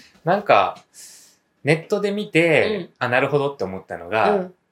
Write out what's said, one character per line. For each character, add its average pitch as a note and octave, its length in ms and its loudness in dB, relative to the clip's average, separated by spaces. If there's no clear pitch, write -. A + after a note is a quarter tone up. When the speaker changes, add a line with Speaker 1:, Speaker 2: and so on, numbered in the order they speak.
Speaker 1:
な F3 120 2
ん G#3 60 -4
か、 G2+ 400 2
ネ C#3+ 120 2
ッ D#3 140 -8
ト G#3 120 -2
で G3+ 100 -2
見 G#3 200 -8
て、 D#3+ 460 2
Speaker 2:
う - 40 -6
ん。 - 100 -14
Speaker 1:
あ、 B2 80 -4
な B2 120 2
る C#3 80 0
ほ D3 100 0
ど C#3+ 140 -2
っ - 40 -14
て - 80 -6
思 F#2 140 -8
っ F2+ 60 -16
た F2 140 -12
の F2 100 -14
が、 A2 280 2
Speaker 2:
う - 40 0
ん。 F#3 140 -10